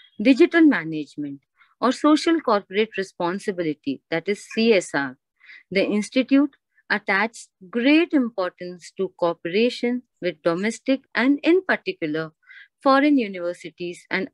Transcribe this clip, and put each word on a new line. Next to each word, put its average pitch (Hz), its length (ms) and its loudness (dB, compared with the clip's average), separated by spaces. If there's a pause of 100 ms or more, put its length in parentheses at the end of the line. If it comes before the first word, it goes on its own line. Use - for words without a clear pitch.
(220)
digital 285 400 4
management, 156 800 0 (400)
or 247 140 0
social 311 480 2
corporate 208 560 -2
responsibility, 175 1040 -6 (100)
that 165 160 -4
is 202 260 -6
C 226 200 2
S 180 200 0
R. 139 240 -4 (540)
The 185 140 0
institute 254 720 0 (320)
attaches 208 580 -4 (220)
great 285 420 2
importance 180 880 -4
to 190 200 -6
cooperation 226 840 -2 (180)
with 175 220 -6
domestic 214 560 -2 (160)
and, 269 260 2
in 359 220 2
particular, 160 680 -4 (500)
foreign 277 340 4
universities 175 920 -8
and 190 220 -4